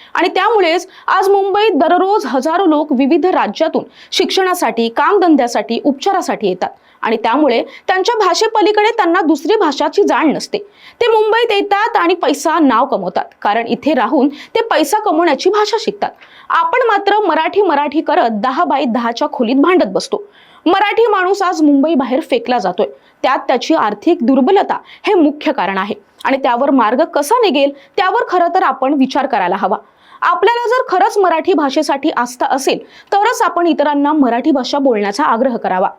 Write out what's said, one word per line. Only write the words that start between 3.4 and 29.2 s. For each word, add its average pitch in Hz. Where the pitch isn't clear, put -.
शिक्षणासाठी, 359
कामधंद्यासाठी, 277
उपचारासाठी 277
येतात 180
आणि 220
त्यामुळे 247
त्यांच्या 381
भाषेपलीकडे 427
त्यांना 370
दुसरी 320
भाषाची 311
जाण 269
नसते. -
ते 480
मुंबईत 440
येतात 403
आणि 349
पैसा, 302
नाव 262
कमवतात, 196
कारण 220
इथे 277
राहून 262
ते 453
पैसा 415
कमवण्याची 339
भाषा 415
शिकतात. -
आपण 480
मात्र 403
मराठी, 330
मराठी 302
करत 269
दहा 262
बाय 277
दहाच्या 240
खोलीत 247
भांडत 302
बसतो. -
मराठी 403
माणूस 392
आज 349
मुंबई 285
बाहेर 247
फेकला 240
जातोय, 196
त्यात 277
त्याची -
आर्थिक 226
दुर्बलता 277
हे 392
मुख्य 302
कारण 190
आहे 202
आणि 269
त्यावर 262
मार्ग 247
कसा 320
निघेल, 285
त्यावर 392
खरं 349
तर 370
आपण 262
विचार 262